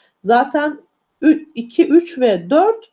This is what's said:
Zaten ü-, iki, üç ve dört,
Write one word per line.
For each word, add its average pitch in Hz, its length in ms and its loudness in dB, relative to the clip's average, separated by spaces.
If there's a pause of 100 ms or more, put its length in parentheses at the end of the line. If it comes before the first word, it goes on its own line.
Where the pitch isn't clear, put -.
(220)
Zaten 294 580 -2 (420)
ü-, - 320 2
iki, 233 340 -2
üç 320 320 0
ve 185 300 -2
dört, 403 420 0